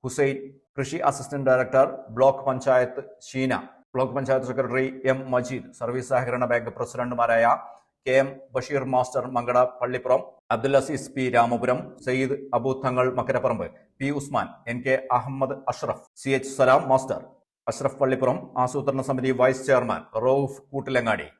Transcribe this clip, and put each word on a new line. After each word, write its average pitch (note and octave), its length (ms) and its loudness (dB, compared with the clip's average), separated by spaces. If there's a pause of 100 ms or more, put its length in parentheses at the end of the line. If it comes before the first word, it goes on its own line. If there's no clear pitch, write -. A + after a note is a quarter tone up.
ഹുസൈൻ, C3+ 320 0 (400)
കൃഷി C#3 220 -6 (100)
അസിസ്റ്റന്റ് C#3 400 -2
ഡയറക്ടർ, B2+ 380 4 (300)
ബ്ലോക്ക് C3+ 320 4
പഞ്ചായത്ത് B2+ 540 2 (260)
ഷീന, C3 260 -2 (400)
ബ്ലോക്ക് B2+ 220 -2
പഞ്ചായത്ത് C3 340 0
സെക്രട്ടറി B2+ 360 -2 (260)
എം C3 60 0 (160)
മജീദ്, B2 440 -4
സർവീസ് B2 340 -6
സഹകരണ B2 400 0
ബാങ്ക് A#2 240 -2
പ്രസിഡന്റുമാരായ A#2 720 2 (600)
കെ B2+ 160 2
എം C3+ 60 0 (260)
ബഷീർ C3+ 300 -2 (100)
മാസ്റ്റർ B2+ 300 0 (120)
മങ്കട A#2+ 220 2 (220)
പള്ളിപ്പുറം, B2 420 0 (320)
അബ്ദുൽ C3+ 260 2
അസീസ് C3+ 340 -6
പി C3 120 -2 (100)
രാമപുരം, A#2+ 440 2 (260)
സയ്യിദ് C3 320 0 (200)
അബു C3 140 0 (120)
തങ്ങൾ B2+ 240 2 (100)
മക്കരപ്പറമ്പ്, A#2 480 0 (320)
പി C3+ 120 -2 (100)
ഉസ്മാൻ, C#3+ 280 -2 (240)
എൻ B2 140 -6
കെ C3 100 4 (220)
അഹമ്മദ് C3+ 400 -4 (140)
അഷ്റഫ്, - 340 -6 (160)
സി C3+ 160 -4
എച്ച് C3+ 180 -8
സലാം C3 260 6 (100)
മാസ്റ്റർ, B2 280 0 (460)
അഷ്റഫ് B2+ 340 -4
പള്ളിപ്പുറം, C3 360 2 (280)
ആസൂത്രണ C3+ 440 -2
സമിതി B2+ 220 0 (100)
വൈസ് C3 280 4
ചെയർമാൻ A#2+ 340 2 (220)
റൌഫ് C3+ 340 2 (140)
കൂട്ടിലങ്ങാടി A#2+ 540 -2 (140)